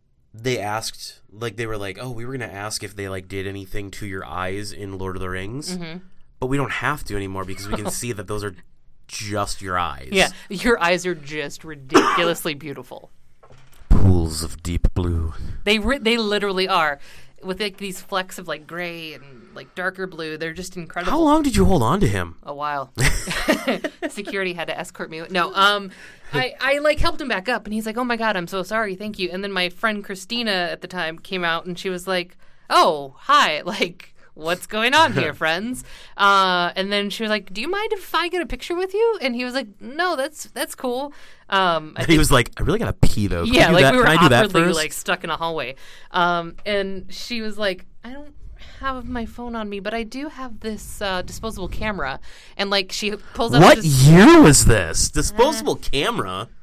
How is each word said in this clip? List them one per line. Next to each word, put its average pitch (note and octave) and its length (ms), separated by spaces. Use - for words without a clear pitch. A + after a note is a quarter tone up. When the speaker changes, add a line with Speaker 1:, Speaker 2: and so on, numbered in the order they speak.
Speaker 1:
they A2+ 260
asked, - 640
like, G#2+ 260
they A#2 80
were A2 120
like, G2 220
"Oh, B2+ 120
we A#2 140
were C3 120
gonna A2 140
ask G#2 320
if G2+ 120
they, G2+ 140
like, F#2 180
did G2 200
anything G2 440
to - 140
your F#2+ 200
eyes F#2 460
in G2 260
Lord F#2 180
of F#2 60
the F#2 80
Rings." A#2 480
Speaker 2:
Mm-hmm. E3+ 220
Speaker 1:
But C3 80
we C#3 100
don't B2+ 140
have C#3 340
to G2+ 100
anymore G2 300
because G2 220
we G#2+ 80
can G3 160
Speaker 2:
<laughs> - 0
Speaker 1:
see A#2+ 200
that G2+ 160
those G#2 160
are G2+ 120
just G2+ 540
your F#2 180
eyes. C#2 320
Speaker 2:
Yeah, F#3+ 180
your G#3 320
eyes F3 240
are F3+ 100
just C#3+ 480
ridiculously D#3+ 920
beautiful. C3+ 560
Speaker 1:
Pools E2 540
of - 180
deep F2 320
blue. F2 400
Speaker 2:
They G#3+ 160
ri-, A3+ 200
they A3+ 180
literally G3+ 500
are. D#3+ 320
With, F#3 180
like, G3+ 160
these F#3+ 240
flecks F#3+ 380
of, F3 80
like, D3+ 180
gray E3 480
and, C3 100
like, C#3+ 220
darker F#3 320
blue. D#3+ 300
They're E3 160
just F3+ 220
incredible. F3 360
Speaker 1:
How D4 80
long D#4 240
did C4 120
you F#3+ 100
hold F3+ 180
on D3 160
to G3 80
him? F2+ 340
Speaker 2:
A D3 120
while. C#3+ 440
<laughs> - 1120
Security G3 440
had E3 160
to - 80
escort E3 340
me. D#3+ 180
No, F3 240
um, G3 380
I, B3 260
I, C#4 200
like, D4+ 200
helped E4+ 220
him C#4+ 60
back F#3+ 200
up, A#3+ 180
and G#3+ 100
he's A3 100
like, A3 100
"Oh B3 80
my A#3+ 140
God, A3 180
I'm F3 120
so F#3 160
sorry, G#3 320
thank G#3 240
you." F3 120
And F#3+ 120
then G3+ 80
my F3+ 180
friend G#3 340
Christina A3 480
at F3 300
the F3+ 60
time E3 320
came F#3 240
out, E3 240
and F3 100
she G3 140
was F3+ 160
like, F3+ 300
"Oh, D#3+ 480
hi, G3+ 420
<laughs> - 40
like, F#3 500
what's E3+ 320
going A3+ 300
on D4+ 180
here, E3 200
Speaker 1:
<laughs> - 20
Speaker 2:
friends?" G3 480
Uh, F#3 580
and F#3+ 160
then G3+ 200
she G3 120
was A3 60
like, G#3+ 240
"Do F#3+ 80
you D4 80
mind G#4 240
if F#4+ 220
I E4+ 140
get F4 120
a C4 60
picture - 280
with F#4 200
you?" A4+ 260
And B3+ 140
he B3 100
was B3 80
like, C4 140
"No, D#4+ 360
that's, - 300
that's D#4 180
cool." C4+ 400
Um, E3+ 460
I E3+ 60
Speaker 1:
And - 60
he E3+ 60
Speaker 2:
think D#3 60
Speaker 1:
was D3+ 120
like, A#2+ 260
"I G#2+ 60
really D3 160
gotta C#3 140
pee, - 340
though. F2 180
Can A2+ 80
Speaker 2:
Yeah, - 120
Speaker 1:
I - 40
do E3 60
Speaker 2:
like, F3+ 80
Speaker 1:
that? C3+ 100
Speaker 2:
we B2+ 60
were B2 60
Speaker 1:
Can D#3 120
I E3+ 60
do F3+ 60
that A#2+ 180
Speaker 2:
awkwardly, F3 220
Speaker 1:
first?" F3 80
Speaker 2:
like, D#3 160
stuck - 300
in E3+ 60
a D3+ 80
hallway. D3+ 380
Um, F3 440
and G3 480
she - 280
was G#3 160
like, F#3+ 280
"I A#3 80
don't D4 220
have C4 260
my A#3+ 180
phone A#3+ 300
on G#3+ 140
me, G3+ 100
but G#3 140
I A#3 100
do C4 240
have C4 320
this, A3 420
uh, F#3 200
disposable G3 480
camera." F3 500
And, G3+ 120
like, G3 220
she G#3 240
pulls A3+ 220
out D3 60
Speaker 1:
What G#3 160
Speaker 2:
this G#3 80
Speaker 1:
year A#3+ 320
was D#3 240
this? F2+ 440
Disposable G#3+ 640
Speaker 2:
Uh, - 140
Speaker 1:
camera? A#2+ 600